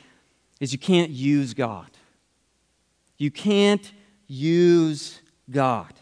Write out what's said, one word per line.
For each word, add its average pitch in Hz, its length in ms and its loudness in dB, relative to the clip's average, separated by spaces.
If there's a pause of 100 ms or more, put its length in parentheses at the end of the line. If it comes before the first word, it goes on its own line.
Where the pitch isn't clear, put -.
(580)
is 135 140 -6
you 135 60 -8
can't 175 320 2
use 139 420 -2
God. 110 380 -8 (1300)
You 143 100 -2
can't 202 600 0 (360)
use 160 920 0 (300)
God. 123 500 -2